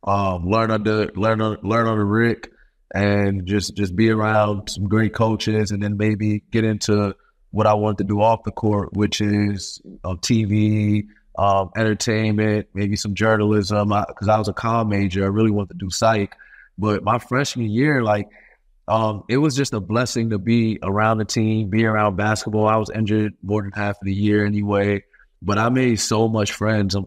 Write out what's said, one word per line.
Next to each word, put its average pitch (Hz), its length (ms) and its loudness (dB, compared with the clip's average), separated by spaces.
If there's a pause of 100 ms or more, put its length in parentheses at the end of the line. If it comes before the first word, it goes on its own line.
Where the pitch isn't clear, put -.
um, 95 440 -2
learn 110 220 2
under, 107 440 0
learn 110 260 0
un-, 107 220 -2
learn 113 240 0
under 110 180 0
Rick 113 460 0 (440)
and 98 520 0
just, 95 300 -2
just 98 200 -2
be 113 140 4
around 107 600 0
some 95 180 -6
great 107 260 2
coaches 107 560 0
and 101 120 -4
then 104 140 -4
maybe 107 540 0
get 113 140 0
into 104 500 0 (360)
what 107 160 2
I 107 80 6
want 104 240 -2
to 104 60 0
do 104 180 0
off 113 220 2
the 101 80 -6
court, 104 420 -2
which 104 260 0
is, 104 600 -2 (240)
uh, 92 160 -6
T 110 240 2
V, 107 600 2 (340)
um, 98 380 0
entertainment, 107 1000 0
maybe 101 220 -2
some 101 180 -4
journalism, 104 800 2
I, 104 120 0 (120)
'cause 101 120 -4
I 110 100 4
was 104 100 -2
a 101 60 -6
comm 113 340 -2
major. 98 360 0
I 98 40 2
really 107 220 2
wanted 101 280 -2
to - 0 -
do 92 120 -8
psych. 107 440 0 (440)
But 104 260 0
my 117 140 0
freshman 123 520 -4
year, 131 320 2
like, 104 260 0 (600)
um, 107 400 0
it 120 100 2
was 147 180 2
just 135 180 -2
a 110 60 -2
blessing 113 500 -2
to 107 80 -2
be 113 440 0
around 107 360 0
the 107 60 -2
team, 110 460 0
be 110 140 2
around 107 320 2
basketball. 107 520 0
I 107 80 4
was 110 140 -2
injured 107 520 0
more 101 200 -2
than 98 100 -8
half 101 280 -4
of - 40 -16
the 98 100 -2
year 104 320 2
anyway, 101 560 0 (400)
but 101 160 0
I 113 120 2
made 127 300 2
so 113 280 0
much 110 240 0
friends. 104 420 0
I'm, 98 120 -2